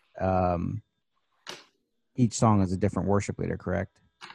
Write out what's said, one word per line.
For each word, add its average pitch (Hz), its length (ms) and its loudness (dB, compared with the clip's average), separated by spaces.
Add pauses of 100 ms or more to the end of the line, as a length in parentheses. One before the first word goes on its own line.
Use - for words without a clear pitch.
(220)
um, 92 600 0 (1300)
each 120 180 0
song 107 280 4
is 90 100 0
a 92 60 -2
different 92 300 -2
worship 98 320 0
leader, 90 180 -4
correct? 92 420 -6 (360)